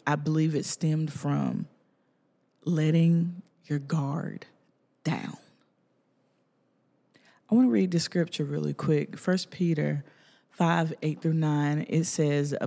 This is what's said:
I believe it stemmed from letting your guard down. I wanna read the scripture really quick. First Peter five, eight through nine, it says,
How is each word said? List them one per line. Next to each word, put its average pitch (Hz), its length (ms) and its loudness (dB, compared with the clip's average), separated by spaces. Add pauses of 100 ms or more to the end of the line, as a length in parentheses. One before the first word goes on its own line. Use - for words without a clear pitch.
I 147 100 2
believe 156 380 0
it - 100 -2
stemmed 156 480 -2
from 143 540 -2 (1000)
letting 165 800 2 (240)
your 147 120 -2
guard 139 680 -4 (580)
down. - 320 -6 (2000)
I 220 60 2
wanna 254 140 6
read 190 240 2
the 170 80 2
scripture 165 440 -2
really 147 300 -2
quick. 147 420 0
First - 340 -2
Peter 151 540 -2 (560)
five, 165 400 2
eight 151 220 -4
through 160 100 0
nine, 151 560 0
it 160 160 0
says, 147 500 0 (120)